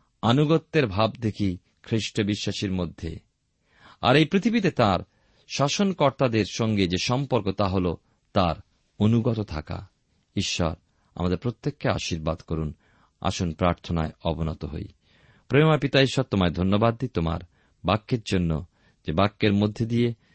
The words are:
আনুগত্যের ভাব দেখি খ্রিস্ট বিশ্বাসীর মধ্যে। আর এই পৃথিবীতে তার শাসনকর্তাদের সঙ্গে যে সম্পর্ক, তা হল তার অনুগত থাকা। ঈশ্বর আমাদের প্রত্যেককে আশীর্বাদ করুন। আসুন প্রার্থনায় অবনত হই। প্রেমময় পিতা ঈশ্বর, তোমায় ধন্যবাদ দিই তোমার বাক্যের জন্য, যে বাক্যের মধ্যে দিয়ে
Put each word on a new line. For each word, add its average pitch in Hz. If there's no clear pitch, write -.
আনুগত্যের 147
ভাব 104
দেখি 101
খ্রিস্ট 113
বিশ্বাসীর 101
মধ্যে। 85
আর 123
এই 156
পৃথিবীতে 196
তার 101
শাসনকর্তাদের 139
সঙ্গে 107
যে 90
সম্পর্ক, 123
তা 101
হল 92
তার 87
অনুগত 113
থাকা। 92
ঈশ্বর 87
আমাদের 90
প্রত্যেককে -
আশীর্বাদ 80
করুন। 78
আসুন 87
প্রার্থনায় 85
অবনত 80
হই। 76
প্রেমময় 151
পিতা 139
ঈশ্বর, 135
তোমায় 90
ধন্যবাদ 104
দিই 127
তোমার 82
বাক্যের 107
জন্য, 87
যে -
বাক্যের 101
মধ্যে 107
দিয়ে 117